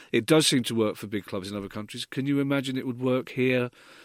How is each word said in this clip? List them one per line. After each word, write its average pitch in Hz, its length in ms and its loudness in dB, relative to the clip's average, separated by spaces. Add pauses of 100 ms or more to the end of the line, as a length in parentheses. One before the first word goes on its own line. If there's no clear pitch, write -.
(120)
It 113 140 2
does 156 200 6
seem 127 180 4
to 117 120 -4
work 107 200 2
for 110 120 -12
big 101 180 -6
clubs 98 240 -8
in 101 80 -6
other 98 100 -6
countries. 107 380 -10
Can 135 220 -6
you 143 120 2
imagine 139 380 0
it 131 80 -6
would 123 160 -6
work 127 280 0
here 127 420 2 (340)